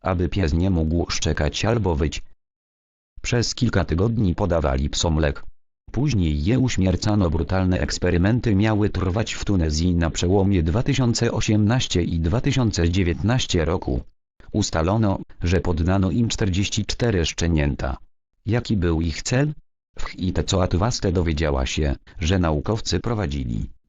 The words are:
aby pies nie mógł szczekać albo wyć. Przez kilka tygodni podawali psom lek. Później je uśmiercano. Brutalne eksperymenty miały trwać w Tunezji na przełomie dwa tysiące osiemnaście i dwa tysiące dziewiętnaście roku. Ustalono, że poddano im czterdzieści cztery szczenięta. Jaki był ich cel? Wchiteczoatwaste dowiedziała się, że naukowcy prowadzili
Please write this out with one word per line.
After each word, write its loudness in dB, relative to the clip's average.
aby 0
pies 0
nie 2
mógł 0
szczekać -2
albo 2
wyć. -2
Przez -2
kilka 0
tygodni 0
podawali 0
psom 0
lek. 0
Później 0
je 2
uśmiercano. 2
Brutalne 0
eksperymenty 0
miały 2
trwać -2
w -6
Tunezji 2
na 2
przełomie 2
dwa 2
tysiące 0
osiemnaście 2
i 0
dwa 2
tysiące 2
dziewiętnaście 0
roku. -2
Ustalono, 0
że 2
poddano 0
im 0
czterdzieści -2
cztery 0
szczenięta. 0
Jaki 0
był 0
ich -4
cel? 0
Wchiteczoatwaste 0
dowiedziała 0
się, -2
że 0
naukowcy 0
prowadzili -4